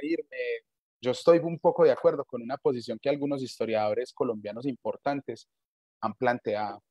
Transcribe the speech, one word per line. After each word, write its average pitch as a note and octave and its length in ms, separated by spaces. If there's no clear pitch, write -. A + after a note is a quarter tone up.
irme. D#3 340
Yo B2+ 100
estoy E3 280
un E3 200
poco E3+ 240
de D3+ 80
acuerdo C#3+ 340
con A#2+ 180
una B2 140
posición A#2+ 440
que - 80
algunos C#3+ 340
historiadores A2 720
colombianos A2+ 540
importantes C3 800
han A2 140
planteado. G#2+ 760